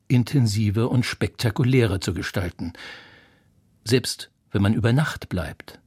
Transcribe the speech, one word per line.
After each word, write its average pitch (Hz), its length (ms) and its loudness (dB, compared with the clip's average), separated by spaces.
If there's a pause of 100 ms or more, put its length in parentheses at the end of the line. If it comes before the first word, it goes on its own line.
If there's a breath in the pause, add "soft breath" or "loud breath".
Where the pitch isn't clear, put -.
intensiver 113 840 2
und 123 160 2
spektakulärer 117 960 0
zu 92 140 -2
gestalten. 87 580 -6 (1080 loud breath)
Selbst - 480 -2 (200)
wenn 101 100 0
man 101 120 4
über 117 200 2
Nacht - 340 0
bleibt. - 600 -8